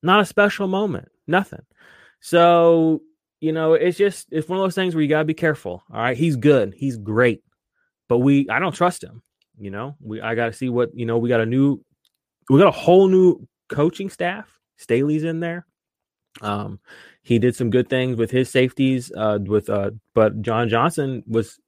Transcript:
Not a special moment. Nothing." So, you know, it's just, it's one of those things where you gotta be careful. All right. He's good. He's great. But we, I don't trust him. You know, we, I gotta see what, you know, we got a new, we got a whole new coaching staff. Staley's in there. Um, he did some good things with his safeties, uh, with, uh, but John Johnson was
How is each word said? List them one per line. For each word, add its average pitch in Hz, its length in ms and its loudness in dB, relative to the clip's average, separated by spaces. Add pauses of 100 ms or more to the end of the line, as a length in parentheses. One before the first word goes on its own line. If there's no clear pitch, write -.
Not 185 180 4
a 190 60 0
special 202 420 -2
moment. 190 400 -6 (180)
Nothing." 185 380 -4 (560)
So, 170 800 4 (400)
you 156 120 -2
know, 160 200 0
it's 175 240 0
just, 196 340 -2
it's 156 180 -6
one 185 100 -4
of 196 60 -2
those 185 100 -4
things 185 200 -2
where 160 60 -2
you 151 80 0
gotta 151 160 0
be 156 80 -4
careful. 143 580 -4
All 110 120 -10
right. 123 140 -2
He's 151 200 0
good. 120 400 2
He's 131 220 -6
great. 110 440 0 (640)
But 120 120 0
we, 139 320 2
I 113 80 -2
don't 175 160 -4
trust 175 280 -2
him. - 200 -20 (360)
You 101 120 -14
know, 123 300 -12
we, 107 200 -12
I 113 140 -6
gotta 117 180 -2
see 127 160 -8
what, 120 260 -2
you 120 120 -8
know, 117 100 -2
we 117 140 0
got 117 100 2
a 110 60 0
new, 135 360 0 (680)
we 135 100 6
got 190 100 8
a - 40 2
whole 190 360 4
new 185 380 4 (220)
coaching 175 420 -4
staff. 185 480 -10 (180)
Staley's 147 480 -2
in 165 160 -4
there. 170 260 -8 (760)
Um, 101 380 -6 (420)
he 120 160 0
did 120 160 2
some 120 160 -4
good 123 180 0
things 127 280 -2
with 113 140 -2
his 127 200 -2
safeties, 131 680 -2
uh, 104 240 0
with, 101 300 -2
uh, 104 220 -4 (220)
but 110 280 2
John 113 260 -2
Johnson 131 580 -2
was 113 420 -4